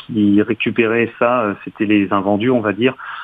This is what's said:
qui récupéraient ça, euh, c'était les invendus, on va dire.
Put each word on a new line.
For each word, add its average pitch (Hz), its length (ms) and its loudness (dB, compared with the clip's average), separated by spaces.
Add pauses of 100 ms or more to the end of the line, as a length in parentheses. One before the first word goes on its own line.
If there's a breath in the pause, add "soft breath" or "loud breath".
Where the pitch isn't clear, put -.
qui 104 340 2
récupéraient 113 760 0
ça, 120 240 2
euh, 101 120 -2 (100)
c'était - 200 -6
les 101 280 2
invendus, 104 360 0
on 127 120 2
va 104 120 0
dire. 117 220 0 (300 loud breath)